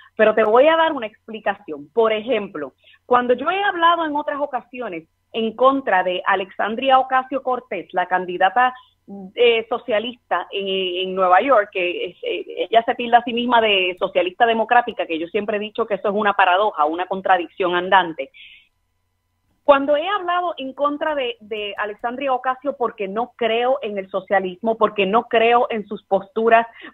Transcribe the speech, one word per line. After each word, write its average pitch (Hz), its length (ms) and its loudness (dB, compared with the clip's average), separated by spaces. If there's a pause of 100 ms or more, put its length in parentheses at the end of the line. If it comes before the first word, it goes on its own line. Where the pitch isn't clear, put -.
(160)
pero 214 180 4
te 220 80 2
voy 226 240 6
a 320 100 4
dar 320 160 2
una 254 140 -6
explicación. 202 840 -10
Por 220 200 2
ejemplo, 208 600 -4 (340)
cuando 247 280 2
yo 277 180 -2
he 392 100 -2
hablado 339 420 2
en 294 120 -4
otras 294 240 -4
ocasiones 233 640 -8 (280)
en 226 220 -4
contra 254 480 4
de 185 240 -2
Alexandria 214 720 0
Ocasio-Cortez, 262 920 -4
la 185 140 -2
candidata, 185 680 0 (600)
eh, 233 340 2
socialista 214 840 -4
en, 190 560 -4
en 185 80 -6
Nueva 185 240 6
York, 233 320 2
que 175 380 -4
es, - 120 -20
eh, - 220 -6 (260)
ella 226 140 4
se 240 100 -2
tilda 240 240 2
a 233 60 2
sí 240 80 -6
misma 240 280 2
de 190 380 2
socialista 180 480 0
democrática, 226 600 0
que 165 120 -4
yo 165 100 -6
siempre 208 280 -4
he 202 40 -4
dicho 214 260 -4
que 214 80 -2
eso 196 140 -2
es 196 60 0
una 208 200 2
paradoja, 185 500 4
una 165 220 -2
contradicción 185 680 0
andante. 180 560 0 (1300)
Cuando 277 320 4
he 320 120 -2
hablado 359 500 -2
en 262 140 -10
contra 294 420 -2
de, 247 260 -4
de 208 360 -8
Alexandria 240 560 -6
Ocasio 262 440 -4
porque 214 300 -4
no 220 300 -6
creo 240 460 0
en 208 160 -6
el 190 120 -10
socialismo, 190 680 -2
porque 208 300 -4
no 226 180 0
creo 233 460 2
en 214 160 -6
sus 208 180 -12
posturas, 226 640 2 (280)